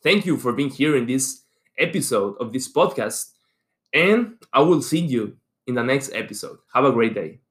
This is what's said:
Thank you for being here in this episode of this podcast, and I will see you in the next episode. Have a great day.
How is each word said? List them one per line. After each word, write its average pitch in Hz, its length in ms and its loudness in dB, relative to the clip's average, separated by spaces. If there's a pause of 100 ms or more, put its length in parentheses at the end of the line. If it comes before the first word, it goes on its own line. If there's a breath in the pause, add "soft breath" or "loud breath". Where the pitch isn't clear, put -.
Thank 190 220 2
you 165 120 0
for 123 160 -2
being 139 160 -2
here 147 260 2
in 120 100 2
this 131 380 -4 (360)
episode 131 600 0
of 113 140 -8
this 131 180 -8
podcast, 139 600 -2 (640)
and 214 420 2 (180)
I - 80 6
will 165 200 4
see 160 180 -2
you 120 380 -2 (300)
in 127 80 -2
the 120 80 0
next 135 300 -2
episode. - 440 -10 (160)
Have 131 120 2
a 135 60 4
great 113 220 2
day. 92 260 -8 (120)